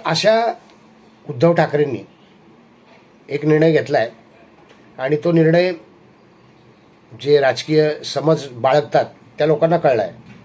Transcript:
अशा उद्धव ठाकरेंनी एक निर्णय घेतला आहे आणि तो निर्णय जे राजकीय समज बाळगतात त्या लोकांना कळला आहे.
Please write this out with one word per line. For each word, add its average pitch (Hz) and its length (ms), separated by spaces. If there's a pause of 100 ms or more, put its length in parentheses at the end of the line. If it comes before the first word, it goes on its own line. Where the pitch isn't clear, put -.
अशा 180 300 (880)
उद्धव 151 280
ठाकरेंनी 143 500 (1300)
एक 143 160
निर्णय 156 260
घेतला 135 280
आहे 113 100 (880)
आणि 139 260
तो 175 80
निर्णय 165 400 (1400)
जे 143 280
राजकीय 151 500 (160)
समज 143 460
बाळगतात 131 540 (320)
त्या 147 100
लोकांना 160 300
कळला 135 240
आहे. 90 100 (340)